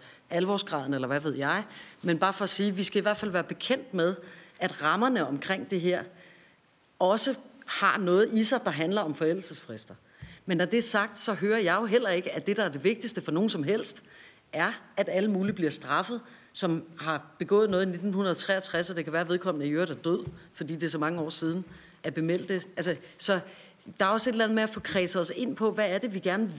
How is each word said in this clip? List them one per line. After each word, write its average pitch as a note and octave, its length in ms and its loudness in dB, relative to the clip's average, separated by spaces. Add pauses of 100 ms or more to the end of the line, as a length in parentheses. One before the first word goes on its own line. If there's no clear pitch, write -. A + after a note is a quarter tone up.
(300)
alvorsgraden, F3 640 0
eller C3 140 0
hvad C#3 120 0
ved D3+ 180 -2
jeg. D#3 260 0 (380)
Men E3+ 160 2
bare F#3+ 160 2
for G#3 100 -6
at F#3+ 60 0
sige, G3 260 0
vi G3 80 0
skal G3+ 160 0
i - 20 4
hvert G#3 160 0
fald G#3+ 140 -6
være F3 120 0
bekendt - 500 -4
med, F3+ 220 2 (440)
at - 220 -4
rammerne F#3+ 460 2
omkring C#3+ 420 -4
det F#3 120 0
her F3+ 220 0 (960)
også A3 360 4 (300)
har F#3 320 2
noget G3 360 4
i A3 100 4
sig, A#3+ 200 2
der F#3 80 0
handler E3 300 0
om D#3 140 -4
forældelsesfrister. D#3+ 800 -4 (500)
Men F3+ 120 2
når F3+ 80 4
det A3+ 120 2
er A#3+ 40 4
sagt, G#3+ 380 0
så A3+ 140 -2
hører G3+ 260 2
jeg F3+ 220 4
jo A#3 40 -2
heller A3 240 2
ikke, F3+ 220 0
at - 160 -6
det, G3+ 100 0
der A3 60 2
er F#3 60 0
det C#3 140 -6
vigtigste A3 380 0
for D3+ 100 -6
nogen F#3+ 180 2
som F3 140 -2
helst, G3 400 -2 (500)
er, E3+ 180 0 (260)
at G3 140 0
alle F#3+ 180 2
mulige G3 260 0
bliver D#3+ 160 0
straffet, F3+ 500 -2 (320)
som E3 300 0 (160)
har D3+ 260 -4 (140)
begået G#3 300 4
noget F#3+ 160 2
i F#3+ 40 0
nitten F3+ 240 -2
hundrede F#3 220 2
treogtres, F#3 540 0
og F#3 60 -6
det E3 80 -2
kan D3+ 100 -6
være, E3 80 2
at E3 80 -4
vedkommende F3 380 0
i - 20 0
øvrigt E3 220 0
er C3+ 40 -6
død, E3 300 0 (280)
fordi D#3+ 220 -6
det D#3 80 -4
er E3 40 0
så E3 100 -2
mange D#3+ 220 0
år D#3 100 -4
siden, E3 360 -2 (380)
at D#3+ 100 -4
bemeldte. F3+ 500 -2 (140)
Altså, D#3+ 180 -2 (220)
så F#3+ 220 2 (600)
der G3 60 4
er F#3+ 40 4
også A3 200 2
et - 20 4
eller A3 140 2
andet A3 100 2
med A3 80 4
at A3 60 0
få A3 100 -10
kredset F3+ 420 0
os E3 140 -2
ind A#3 200 -2
på, G#3+ 160 2
hvad G#3+ 180 0
er F#3 80 0
det, G#3 160 -4
vi F#3+ 60 -4
gerne F#3+ 400 0